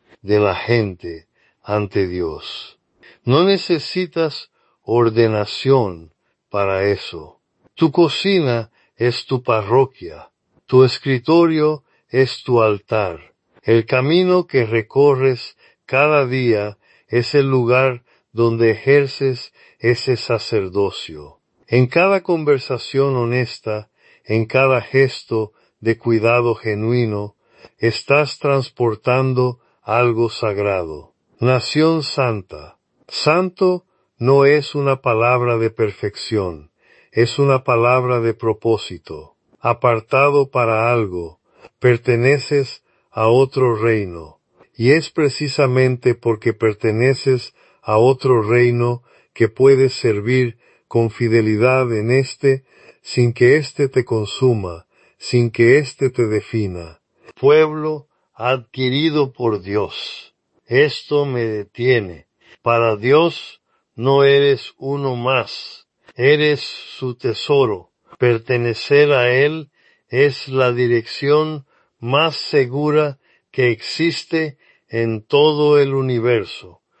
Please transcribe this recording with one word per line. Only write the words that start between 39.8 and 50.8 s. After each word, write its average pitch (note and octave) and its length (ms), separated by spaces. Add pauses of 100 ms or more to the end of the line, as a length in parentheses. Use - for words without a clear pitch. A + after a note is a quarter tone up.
para A2+ 420
algo, F2+ 480 (380)
perteneces B2+ 1040 (280)
a A2 180
otro B2+ 480
reino, G2+ 640 (360)
y A#2+ 160
es D#3 180
precisamente C3 1040
porque A2+ 380
perteneces A#2+ 1000 (260)
a G#2+ 160
otro B2+ 460
reino A#2+ 600 (300)
que A2+ 160
puedes C3 460
servir A#2 640 (300)